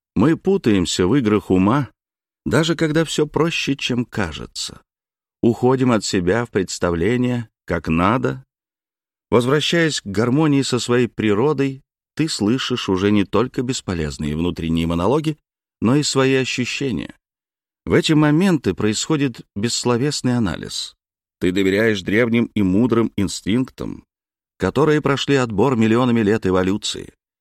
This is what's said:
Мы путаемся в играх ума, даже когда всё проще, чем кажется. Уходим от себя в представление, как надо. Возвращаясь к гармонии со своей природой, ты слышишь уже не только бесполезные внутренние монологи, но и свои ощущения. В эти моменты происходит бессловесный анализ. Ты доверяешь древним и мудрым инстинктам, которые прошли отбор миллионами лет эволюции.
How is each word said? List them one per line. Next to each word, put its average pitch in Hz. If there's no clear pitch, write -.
Мы 165
путаемся 101
в 117
играх 107
ума, 104
даже 160
когда 160
всё 151
проще, 151
чем 123
кажется. -
Уходим 123
от 107
себя 101
в -
представление, 113
как 85
надо. 87
Возвращаясь 143
к -
гармонии 131
со 123
своей 120
природой, 135
ты 156
слышишь 120
уже 98
не 101
только 123
бесполезные 78
внутренние 82
монологи, 123
но 120
и 147
свои 135
ощущения. 123
В 82
эти 160
моменты 151
происходит 127
бессловесный 123
анализ. 65
Ты 92
доверяешь 98
древним 117
и 107
мудрым 110
инстинктам, 90
которые 147
прошли 139
отбор 123
миллионами 113
лет 107
эволюции. 92